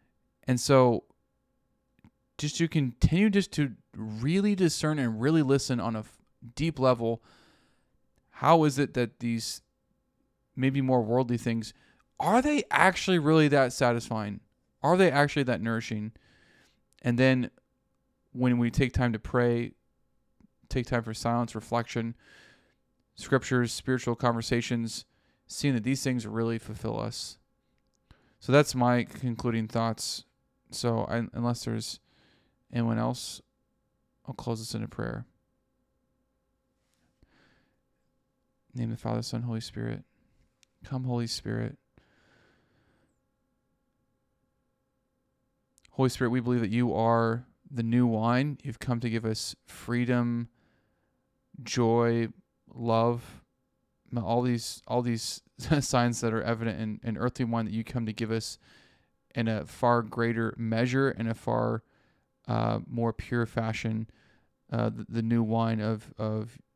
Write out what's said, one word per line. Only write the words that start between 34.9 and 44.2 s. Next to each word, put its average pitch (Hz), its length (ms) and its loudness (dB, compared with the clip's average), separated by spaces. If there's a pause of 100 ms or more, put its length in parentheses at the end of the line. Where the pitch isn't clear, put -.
Name 117 140 -4
the 113 80 -6
Father, 113 240 -4
Son, 117 220 -6
Holy 113 180 -6
Spirit. 113 420 -8 (800)
Come, 131 200 -8
Holy 120 240 -4
Spirit. 113 500 -6 (4000)